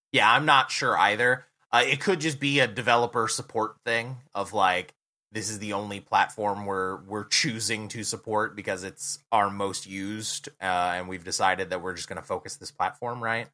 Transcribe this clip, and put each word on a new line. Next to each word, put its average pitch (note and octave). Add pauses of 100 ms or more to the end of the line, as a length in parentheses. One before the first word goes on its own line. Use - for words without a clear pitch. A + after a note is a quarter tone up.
(120)
Yeah, A2+
I'm C3+
not C#3
sure A#2+
either. G#2+ (260)
Uh, B2
it C3+
could F#3
just D3
be C#3+
a B2+
developer A#2
support A2
thing A#2 (180)
of, G2
like, F#2 (380)
this G#2+
is G#2+
the G#2
only G2+
platform G2+
where F#2+
we're G2+
choosing A2
to A2
support G#2+
because G2
it's - (140)
our G#2
most G2
used, G2 (140)
uh, F2+
and F2+
we've F#2
decided F#2
that F2+
we're F#2
just E2+
gonna F2
focus -
this -
platform, A#2+
right? A2+